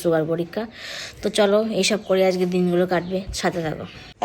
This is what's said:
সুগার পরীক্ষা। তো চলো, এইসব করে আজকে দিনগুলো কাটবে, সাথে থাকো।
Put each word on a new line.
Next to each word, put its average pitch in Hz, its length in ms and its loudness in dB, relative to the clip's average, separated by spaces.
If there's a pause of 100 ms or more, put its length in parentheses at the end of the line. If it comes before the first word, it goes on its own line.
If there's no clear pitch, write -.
সুগার 160 300 2
পরীক্ষা। 170 300 -4 (600)
তো - 40 -2 (120)
চলো, 208 200 6 (220)
এইসব 196 280 2
করে 190 220 4
আজকে 185 240 2
দিনগুলো 180 380 2
কাটবে, 180 260 -2 (220)
সাথে 175 260 -2
থাকো। 156 200 -6 (380)